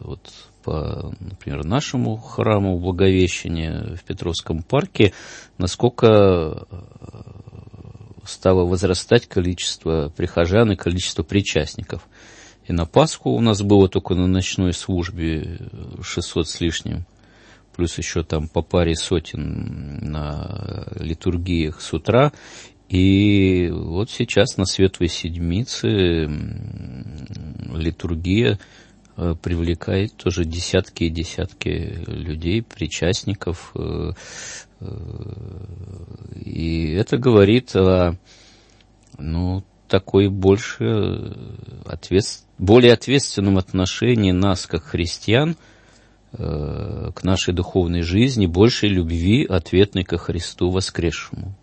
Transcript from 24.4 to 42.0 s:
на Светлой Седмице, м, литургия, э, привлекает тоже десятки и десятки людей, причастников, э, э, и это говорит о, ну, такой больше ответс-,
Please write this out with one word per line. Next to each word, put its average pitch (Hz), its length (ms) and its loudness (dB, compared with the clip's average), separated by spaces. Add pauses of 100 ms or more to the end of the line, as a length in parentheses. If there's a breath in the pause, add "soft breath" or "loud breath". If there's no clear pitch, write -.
на 95 100 0
Светлой 92 420 2
Седмице, 85 800 -4 (360)
м, - 1500 -10
литургия, 85 840 0 (580 loud breath)
э, 85 240 -2
привлекает 87 760 -2
тоже 87 280 -2
десятки 87 600 -2
и 82 60 0
десятки 82 960 -6
людей, 78 560 -4
причастников, - 1120 -4
э, 80 380 -6 (680 loud breath)
э, 95 60 -14 (1600)
и 80 480 -2
это 110 240 0
говорит 117 580 6
о, 92 420 4 (1000 soft breath)
ну, 90 460 -4 (240)
такой 98 400 4
больше 98 1080 0 (520)
ответс-, - 560 -2 (160)